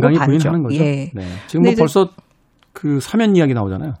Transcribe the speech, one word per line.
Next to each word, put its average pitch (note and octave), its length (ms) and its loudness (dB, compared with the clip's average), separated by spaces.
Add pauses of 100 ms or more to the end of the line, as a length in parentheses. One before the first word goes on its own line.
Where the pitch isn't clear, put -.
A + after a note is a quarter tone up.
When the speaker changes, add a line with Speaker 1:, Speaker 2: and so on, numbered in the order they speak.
Speaker 1:
완강히 D3+ 120 4
Speaker 2:
봐야죠. C#3 140 2
Speaker 1:
부인하는 D#3+ 320 0
거죠. C#3 200 0
Speaker 2:
예. C#3+ 300 -2
Speaker 1:
네. F#2+ 100 -10 (240)
지금 E3 140 -2
뭐 F3+ 80 6
Speaker 2:
근데 - 40 6
이제 A3+ 60 0
Speaker 1:
벌써 F#3+ 300 2 (640)
그 D3 260 -2
사면 G#3+ 360 0
이야기 D3 180 2
나오잖아요. G#2+ 460 -4